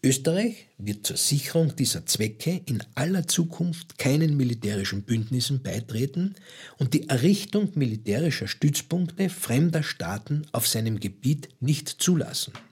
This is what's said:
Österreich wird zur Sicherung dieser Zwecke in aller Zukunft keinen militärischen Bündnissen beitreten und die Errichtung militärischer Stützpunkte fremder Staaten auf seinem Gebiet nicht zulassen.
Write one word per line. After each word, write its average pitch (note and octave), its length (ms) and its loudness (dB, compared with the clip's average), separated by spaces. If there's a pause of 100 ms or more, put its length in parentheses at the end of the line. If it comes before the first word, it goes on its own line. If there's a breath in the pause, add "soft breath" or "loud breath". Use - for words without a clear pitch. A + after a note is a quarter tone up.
Österreich D#3+ 640 2 (100)
wird G2+ 280 -6
zur - 100 -4
Sicherung D3 580 2
dieser A2+ 320 -2
Zwecke A2 600 -2
in A2+ 180 -2 (100)
aller E3+ 320 0
Zukunft E3+ 720 -2
keinen D3 380 2
militärischen G#2+ 680 -2
Bündnissen B2 600 0
beitreten C3+ 760 -4 (420 loud breath)
und A#2+ 160 0
die - 140 2
Errichtung G3 640 2
militärischer A#2 720 0
Stützpunkte E3+ 840 0
fremder D#3+ 540 2
Staaten C#3 680 -4
auf A#2 160 0
seinem A2 320 0
Gebiet C3 480 -2 (100)
nicht C#3 300 0
zulassen. - 640 0 (200)